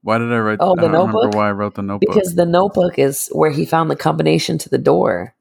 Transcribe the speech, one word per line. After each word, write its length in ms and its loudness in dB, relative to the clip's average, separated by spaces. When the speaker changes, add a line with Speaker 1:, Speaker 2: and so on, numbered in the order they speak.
Speaker 1:
Why 160 -2
did 140 -2
I 60 0
write, 220 -2
Speaker 2:
Oh, 120 2
Speaker 1:
I 20 4
Speaker 2:
The 140 2
Speaker 1:
don't 40 2
remember 200 2
Speaker 2:
Notebook? 240 0
Speaker 1:
why 120 2
I 40 0
wrote 240 -4
The 60 -8
Notebook. 320 -2
Speaker 2:
Because 200 0
The 120 2
Notebook 520 0
is 340 0
where 200 2
he 120 -2
found 260 0
the 60 -2
combination 640 0
to 100 -10
the 100 0
door. 640 0